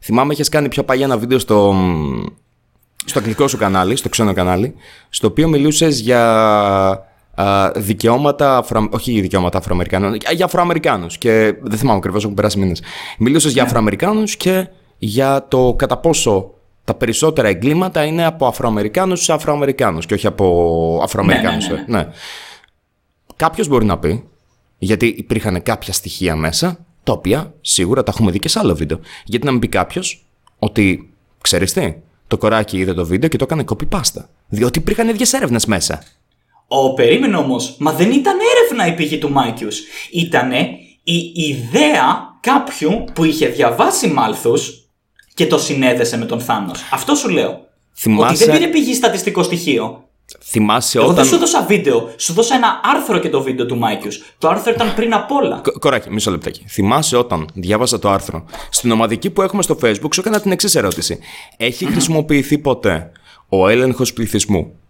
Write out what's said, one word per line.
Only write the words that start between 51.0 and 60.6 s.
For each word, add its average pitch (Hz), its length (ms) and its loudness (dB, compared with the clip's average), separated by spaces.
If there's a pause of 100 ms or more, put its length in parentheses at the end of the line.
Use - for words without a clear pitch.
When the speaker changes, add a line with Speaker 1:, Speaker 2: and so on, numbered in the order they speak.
Speaker 1:
όταν 170 100 4
Speaker 2:
δεν 135 100 6
σου - 80 4
έδωσα - 320 2
βίντεο, 143 500 2
σου - 160 -4
δώσα 226 220 2
ένα 240 300 2
άρθρο 240 340 0
και 160 120 -2
το 135 120 0
βίντεο 123 240 -4
του 120 120 -4
Μάικιους. 104 440 -4 (160)
Το - 100 0
άρθρο 202 240 0
ήταν 226 220 0
πριν 226 200 0
απ' 208 180 -2
όλα. 285 300 0
Speaker 1:
Κο-, - 160 -2
κοράκι, 131 320 0
μισό 104 200 -2
λεπτάκι. - 380 -6
Θυμάσαι 123 480 0
όταν 95 380 -2
διάβασα 107 440 -2
το 101 120 0
άρθρο, 90 340 -4 (260)
στην - 200 0
ομαδική 113 400 0
που 196 120 -2
έχουμε 190 200 -2
στο 151 200 -2
Facebook, 113 320 0
σου - 60 0
έκανα 214 200 0
την 196 120 0
εξής 185 220 -2